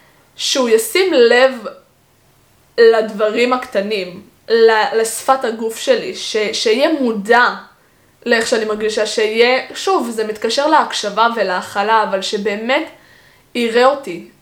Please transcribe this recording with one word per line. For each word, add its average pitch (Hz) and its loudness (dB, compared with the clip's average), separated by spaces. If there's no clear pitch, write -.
שהוא 254 -2
ישים 339 0
לב 240 4
לדברים 226 2
הקטנים, 202 -6
ל-, 220 4
לשפת 262 0
הגוף 226 -6
שלי, 180 -2
ש-, - -6
שיהיה 269 0
מודע 233 2
לאיך 233 0
שאני 220 -2
מרגישה 214 -2
שיהיה. 226 0
שוב, 302 -2
זה 220 -6
מתקשר 226 -2
להקשבה 226 0
ולהכלה, 208 -2
אבל 196 -4
שבאמת 220 -4
יראה 240 2
אותי. 220 -2